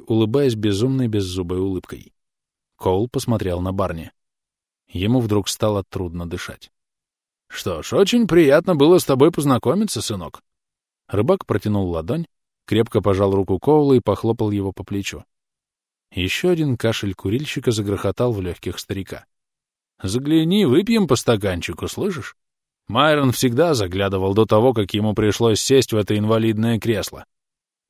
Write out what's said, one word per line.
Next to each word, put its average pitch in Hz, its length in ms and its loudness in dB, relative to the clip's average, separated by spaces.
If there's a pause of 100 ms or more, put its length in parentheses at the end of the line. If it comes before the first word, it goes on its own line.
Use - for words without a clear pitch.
улыбаясь 117 480 2
безумной 110 540 0
беззубой 92 500 -4
улыбкой. - 560 -6 (680)
Коул 98 300 0
посмотрел 101 500 -2
на 92 140 -4
Барни. 87 400 -6 (720)
Ему 107 320 0
вдруг 104 300 -2
стало 104 400 -2
трудно 85 400 -8
дышать. - 420 -12 (760)
"Что 82 320 -8
ж, - 100 -14
очень 202 340 4
приятно 170 480 4
было 156 260 6
с - 40 0
тобой 143 300 4
познакомиться, 143 680 0
сынок". 92 400 -8 (680)
Рыбак 135 360 0
протянул 104 440 -2
ладонь, 87 360 -4 (400)
крепко 110 360 0
пожал 98 340 2
руку 95 240 0
Коула 143 360 4
и 120 40 4
похлопал 113 520 0
его 98 200 -2
по 98 140 -12
плечу. 101 400 -8 (840)
Еще 92 420 -2
один 151 260 0
кашель 107 360 -2
курильщика 127 580 -4
загрохотал 104 600 -2
в 104 80 -4
легких 90 400 -8
старика. - 460 -10 (760)
"Загляни, 160 600 0
выпьем 196 420 2
по 127 120 2
стаканчику, 92 720 -2
слышишь? 160 480 -8 (500)
Майрон 139 460 2
всегда 131 400 2
заглядывал 98 600 -2
до 110 120 4
того, 113 280 4
как 107 200 -2
ему 107 200 0
пришлось 107 460 2
сесть 131 320 2
в 110 60 0
это 107 200 0
инвалидное 110 600 0
кресло. 101 460 -4 (640)